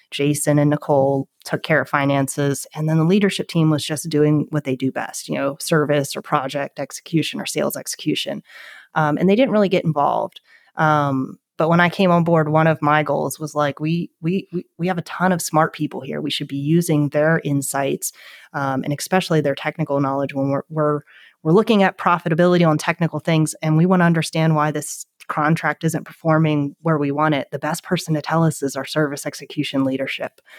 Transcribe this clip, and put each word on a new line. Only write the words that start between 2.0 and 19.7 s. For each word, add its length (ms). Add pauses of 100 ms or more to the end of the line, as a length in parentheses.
And 140
then 80
the 80
leadership 420
team 220
was 160
just 240
doing 400
what 160
they 100
do 160
best, 380
you 60
know, 260
service 540
or 60
project 580
execution 600
or 60
sales 320
execution. 680 (520)
Um, 220
and 120
they 60
didn't 180
really 160
get 160
involved. 560 (340)
Um, 640 (200)
but 120
when 100
I 100
came 220
on 140
board, 240
one 180
of 140
my 220
goals 360
was 140
like, 260
"We, 300 (100)
we, 320
we, 140 (140)
we 80
have 100
a 60
ton 280
of 120
smart 300
people 280
here. 180
We 120
should 160
be 100
using 520
their 340
insights, 680 (420)
um, 300
and 140
especially 440
their 120
technical 460